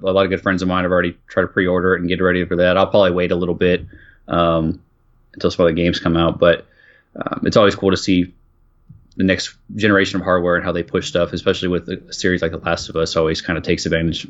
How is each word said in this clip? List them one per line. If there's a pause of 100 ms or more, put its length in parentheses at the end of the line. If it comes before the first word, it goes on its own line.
A
lot
of
good
friends
of
mine
have
already (100)
tried
to
pre-order
it
and
get
ready
for
that.
I'll
probably
wait
a
little
bit, (420)
um, (520)
until
some
other
games
come
out,
but, (500)
um,
it's
always
cool
to
see (840)
the
next (220)
generation
of
hardware
and
how
they
push
stuff,
especially
with
a
series
like
The
Last
of
Us.
Always
kinda
takes
advantage,